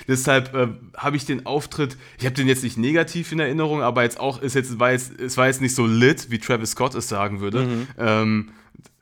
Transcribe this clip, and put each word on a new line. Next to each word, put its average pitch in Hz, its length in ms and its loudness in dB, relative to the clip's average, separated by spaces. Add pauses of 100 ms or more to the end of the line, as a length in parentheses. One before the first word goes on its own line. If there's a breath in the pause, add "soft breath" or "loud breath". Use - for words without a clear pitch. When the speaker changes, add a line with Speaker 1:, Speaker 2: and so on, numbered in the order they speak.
Speaker 1:
Deshalb, 131 460 2
äh, 127 140 2 (280)
hab 143 200 -2
ich 143 100 -4
den 135 220 -4
Auftritt, 139 500 -4 (220 loud breath)
ich 123 80 -4
hab 127 80 -2
den 131 120 0
jetzt 131 160 2
nicht 117 140 -6
negativ 160 540 0
in 156 80 -2
Erinnerung, 151 420 0
aber 120 220 2
jetzt 117 160 0
auch, 135 240 -2
ist 135 100 -4
jetzt, 127 260 0
war 123 120 4
jetzt, 127 280 -2
es 127 180 -6
war 127 100 4
jetzt 131 120 0
nicht 131 140 0
so 120 140 2
lit, 120 420 4
wie 117 80 -2
Travis 110 360 -2
Scott 135 200 -2
es - 160 -6
sagen 101 300 -2
würde. 104 260 0
Speaker 2:
Mhm. 123 220 -4 (100)
Speaker 1:
Ähm, 110 540 2 (500 loud breath)